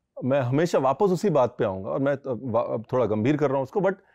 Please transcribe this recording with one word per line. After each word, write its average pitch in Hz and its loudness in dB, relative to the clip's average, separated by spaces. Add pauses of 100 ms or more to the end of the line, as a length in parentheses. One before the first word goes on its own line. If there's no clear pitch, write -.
(240)
मैं 135 2
हमेशा 143 0
वापस 135 2
उसी 185 0
बात 127 2
पे 131 0
आऊँगा, 95 -4
और 151 -2
मैं 139 0
त-, - -20
वा-, 120 -2
अब 120 -6
थोड़ा 123 2
गंभीर 107 0
कर 143 0
रहा 131 0
हूँ 135 -2
उसको, 202 -4
but 190 2 (200)